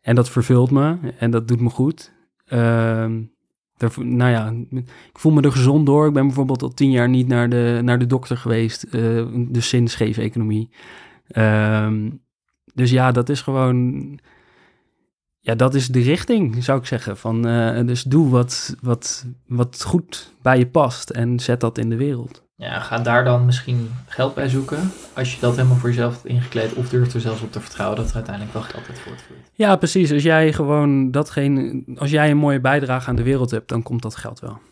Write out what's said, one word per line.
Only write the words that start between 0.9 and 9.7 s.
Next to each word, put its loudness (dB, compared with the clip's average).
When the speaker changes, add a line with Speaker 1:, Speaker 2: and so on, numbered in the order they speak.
Speaker 1:
en 0
dat -2
doet 0
me 2
goed. -4
Ehm, 0
daar -2
vo-, -12
nou 2
ja, 0
ik -18
voel 4
me 4
er 4
gezond 4
door. 4
Ik 2
ben 2
bijvoorbeeld 0
al -8
tien 2
jaar 2
niet 2
naar 2
de, 2
naar 2
de 2
dokter -2
geweest. -2
Eh, -2
dus -2
sinds 2